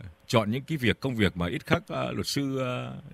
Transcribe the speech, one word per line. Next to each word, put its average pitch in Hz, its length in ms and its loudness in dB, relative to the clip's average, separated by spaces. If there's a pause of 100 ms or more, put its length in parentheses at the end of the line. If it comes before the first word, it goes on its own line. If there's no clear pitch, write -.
(280)
chọn 107 240 4
những 135 160 -2
cái 160 100 -2
việc, 120 220 2
công 131 160 -2
việc 98 220 4
mà 87 100 0
ít 107 180 -4
khác, 170 220 2
ờ, 127 240 -4
luật - 160 -4
sư, 135 320 -2
ờ, 123 320 -4 (220)